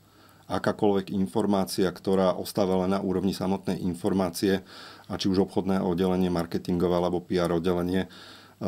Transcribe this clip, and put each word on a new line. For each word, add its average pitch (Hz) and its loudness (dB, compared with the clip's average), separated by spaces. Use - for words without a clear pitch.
Akákoľvek 98 0
informácia, 98 0
ktorá 92 2
ostáva 95 0
len 92 0
na 98 2
úrovni 92 0
samotnej 95 -2
informácie, 95 0
a - -8
či - -2
už 95 2
obchodné 95 0
oddelenie, 92 2
marketingové 87 0
alebo 87 0
P 90 -2
R 87 2
oddelenie, 90 0
e, - -20